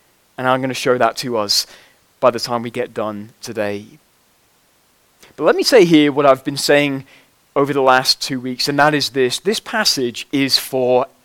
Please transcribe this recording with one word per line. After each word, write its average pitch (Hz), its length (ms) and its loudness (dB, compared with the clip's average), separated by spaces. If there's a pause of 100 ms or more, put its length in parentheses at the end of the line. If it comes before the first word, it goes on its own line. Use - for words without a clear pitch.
(380)
And 131 100 -4
I'm 127 140 2
gonna 131 120 -4
show 127 240 0
that 113 200 0
to 120 200 -6
us 104 300 -2 (520)
by 123 120 4
the 113 80 -4
time 120 240 -6
we 120 80 -10
get 113 220 -8
done 107 360 -8 (120)
today. 104 440 -6 (1500)
But - 80 -8
let 214 120 4
me 381 80 -2
say 226 220 6
here 151 260 4
what 143 140 0
I've 135 200 4
been 139 120 -6
saying 143 480 0 (500)
over 143 180 0
the 139 80 0
last 131 400 2
two 131 180 -6
weeks, 127 300 -8
and 143 100 -2
that 151 140 4
is 135 160 -2
this. 127 300 -2
This 214 200 -2
passage 139 720 -4
is 135 260 0
for 127 500 0 (180)